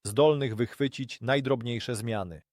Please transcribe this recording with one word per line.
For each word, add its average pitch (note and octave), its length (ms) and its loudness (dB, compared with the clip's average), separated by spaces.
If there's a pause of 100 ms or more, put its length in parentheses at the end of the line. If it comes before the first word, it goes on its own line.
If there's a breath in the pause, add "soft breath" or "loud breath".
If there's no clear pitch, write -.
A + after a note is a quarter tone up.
zdolnych C#3 500 4
wychwycić B2+ 640 -4
najdrobniejsze B2 720 0
zmiany. G#2 480 -4 (100)